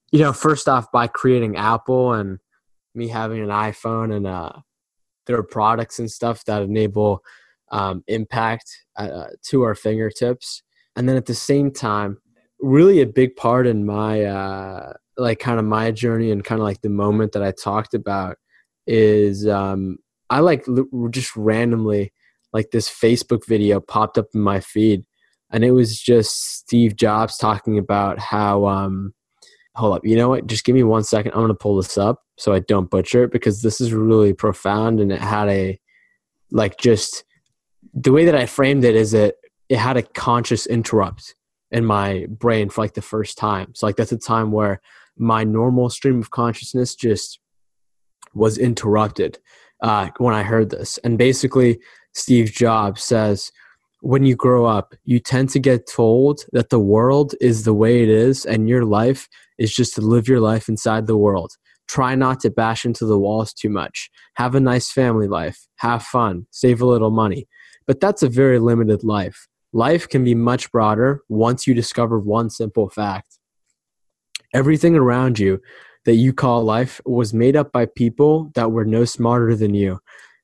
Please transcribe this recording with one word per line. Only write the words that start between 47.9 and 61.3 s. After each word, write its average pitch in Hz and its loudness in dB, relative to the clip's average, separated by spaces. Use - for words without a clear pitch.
was 107 0
interrupted, 107 -2
uh, 104 -2
when 120 2
I 107 0
heard 110 0
this. - -10
And 120 -2
basically, 127 2
Steve 117 2
Jobs 110 0
says, 107 0
"When 135 2
you 131 4
grow 123 4
up, 107 0
you 120 0
tend 131 0
to 139 0
get 127 2
told 127 2
that 120 0
the 123 2
world 123 2
is 113 2
the 110 2
way 117 4
it 110 4
is 117 2
and 110 0
your 120 2
life 113 0
is 110 -2
just - -2
to 107 -4
live 113 2
your 127 4
life 110 0
inside 110 -2
the 110 2
world. 98 0